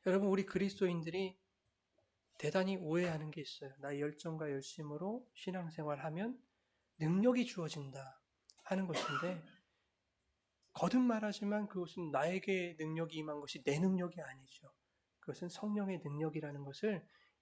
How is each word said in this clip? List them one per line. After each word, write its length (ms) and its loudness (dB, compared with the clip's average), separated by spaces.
여러분, 240 6
우리 160 4
그리스도인들이 920 0
대단히 400 0
오해하는 540 0
게 100 -8
있어요. 380 -10
나의 220 -4
열정과 500 -4
열심으로 840 -6
신앙생활하면 1040 -4
능력이 460 6
주어진다 760 -8
하는 240 0
것인데, 560 -2
거듭 280 4
말하지만 680 2
그것은 440 -4
나에게 680 2
능력이 400 -2
임한 220 -4
것이 240 -8
내 160 4
능력이 420 2
아니죠. 500 -16
그것은 300 -6
성령의 540 -2
능력이라는 600 -4
것을 420 -2